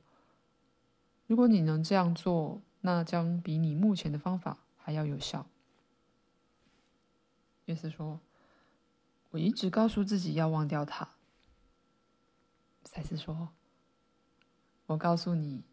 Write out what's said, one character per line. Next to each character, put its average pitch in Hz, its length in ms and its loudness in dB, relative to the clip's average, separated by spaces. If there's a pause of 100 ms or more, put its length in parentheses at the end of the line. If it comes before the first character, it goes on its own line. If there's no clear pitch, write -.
(1300)
：“如 226 80 0
果 247 140 8
你 202 140 6
能 156 200 2
这 180 120 0
样 175 200 4
做， 165 460 0 (220)
那 175 220 0
将 170 380 0
比 156 160 -2
你 160 160 2
目 196 200 4
前 160 160 -4
的 147 80 -4
方 180 200 -2
法 - 200 -8 (200)
还 - 140 -8
要 156 120 -2
有 143 140 -4
效。” 147 280 -8 (2250)
约 165 80 -4
瑟 160 160 -8
说 156 300 -10 (1120)
：“我 160 60 -4
一 170 120 2
直 190 180 -2
告 220 180 4
诉 214 160 2
自 196 160 0
己 175 140 -2
要 160 160 2
忘 156 180 0
掉 147 180 -2
它。” - 260 -10 (1700)
赛 - 180 -12
斯 160 160 -8
说 165 320 -8 (1400)
：“我 156 100 -2
告 170 200 2
诉 175 180 -2
你 147 280 -4 (100)